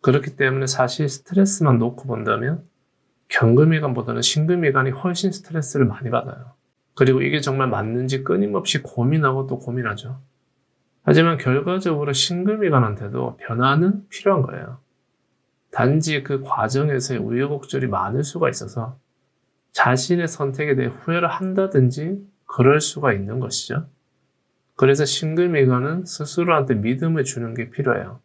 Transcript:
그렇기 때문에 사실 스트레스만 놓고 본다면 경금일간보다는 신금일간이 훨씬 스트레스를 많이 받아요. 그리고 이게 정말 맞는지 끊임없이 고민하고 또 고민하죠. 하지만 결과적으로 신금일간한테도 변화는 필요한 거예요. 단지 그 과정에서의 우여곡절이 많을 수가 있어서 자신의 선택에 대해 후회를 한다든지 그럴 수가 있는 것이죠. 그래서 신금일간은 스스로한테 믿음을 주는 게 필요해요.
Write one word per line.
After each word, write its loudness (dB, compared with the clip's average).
그렇기 2
때문에 0
사실 0
스트레스만 2
놓고 -2
본다면 -2
경금일간보다는 2
신금일간이 2
훨씬 -2
스트레스를 -2
많이 -4
받아요. -4
그리고 4
이게 0
정말 -2
맞는지 -2
끊임없이 -2
고민하고 0
또 -6
고민하죠. -8
하지만 4
결과적으로 0
신금일간한테도 0
변화는 0
필요한 0
거예요. -8
단지 2
그 -4
과정에서의 -2
우여곡절이 -2
많을 -2
수가 -2
있어서 -8
자신의 0
선택에 -2
대해 0
후회를 -2
한다든지 0
그럴 4
수가 0
있는 -6
것이죠. -6
그래서 4
신금일간은 0
스스로한테 0
믿음을 0
주는 -8
게 -8
필요해요. -4